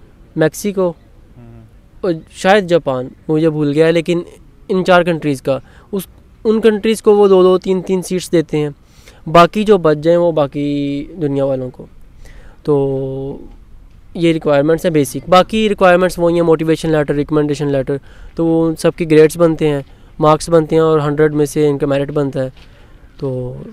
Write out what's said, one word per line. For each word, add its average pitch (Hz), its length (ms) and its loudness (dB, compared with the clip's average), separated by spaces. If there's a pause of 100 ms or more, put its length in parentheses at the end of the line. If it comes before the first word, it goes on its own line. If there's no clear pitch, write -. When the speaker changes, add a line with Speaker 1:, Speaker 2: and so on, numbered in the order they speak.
(380)
Speaker 1:
Mexico 180 520 -2
Speaker 2:
हम्म। - 720 -20 (440)
Speaker 1:
और 165 160 -4 (160)
शायद 190 300 2
Japan, 139 440 -2 (200)
मुझे 156 180 0
भूल 151 240 -2
गया 160 140 2
है, 165 60 4
लेकिन 170 320 -2 (460)
इन 185 120 0
चार 180 220 4
countries 147 380 -4
का, 131 180 -4 (320)
उस, 196 160 -8 (360)
उन 220 160 0
countries 220 420 0
को 208 120 4
वो 202 140 4
दो 185 140 4
दो 185 160 4
तीन 185 220 -2
तीन 185 220 -4
seats 180 280 -8
देते 156 280 0
हैं, 147 160 -4 (540)
बाकी 175 360 4
जो 202 140 4
बच 156 180 2
जाएँ 165 200 2
वो 175 160 2
बाकी 143 680 -4 (160)
दुनिया 139 260 -2
वालों 127 260 -4
को। - 180 -20 (760)
तो 135 840 -4 (680)
ये 170 160 2
requirements 156 520 0
हैं 180 80 0
basic, 143 360 -2
बाकी 196 400 2
requirements 180 500 2
वही 170 160 0
हैं, 170 80 2
motivation 160 480 0
letter, 151 240 0
recommendation 147 540 -2
letter, 139 320 -4 (360)
तो 165 80 -2
वो 165 220 0
उन 160 80 -2
सबके 170 300 -2
grades 156 320 4
बनते 160 320 2
हैं, 139 160 -2 (360)
marks 156 300 2
बनते 160 260 2
हैं 160 60 4
और 160 180 2
हंड्रेड 147 340 0
में 147 120 0
से 151 220 0
इनका 143 180 -2
merit 139 240 -2
बनता 139 300 -4
है। 131 80 -4 (720)
तो 127 360 -8 (160)